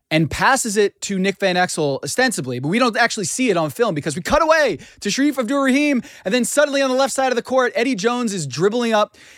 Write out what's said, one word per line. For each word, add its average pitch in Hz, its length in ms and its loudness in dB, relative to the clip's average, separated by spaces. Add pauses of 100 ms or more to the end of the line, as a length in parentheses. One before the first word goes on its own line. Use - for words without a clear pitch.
(100)
and 156 200 2
passes 226 460 0
it 202 240 0
to 196 180 -4
Nick 190 220 -2
Van 180 160 0
Exel 160 480 0
ostensibly, 143 560 -2
but 139 80 -4
we 208 100 0
don't 240 180 0
actually 226 280 0
see 254 260 -2
it 175 60 2
on 160 120 0
film 214 260 -2
because 143 200 -6
we 180 80 -8
cut 311 200 2
away 311 360 2 (220)
to 202 100 -4
Sharif 277 280 0
Abdur-Rahim, 269 640 0 (220)
and 190 80 -4
then 247 120 2
suddenly 277 380 2
on 262 80 0
the 254 60 0
left 262 160 2
side 262 200 0
of 233 40 -2
the 240 60 -2
court, 247 320 0
Eddie 240 200 0
Jones 233 380 -2
is 165 140 -6
dribbling 208 460 0
up 208 240 0 (220)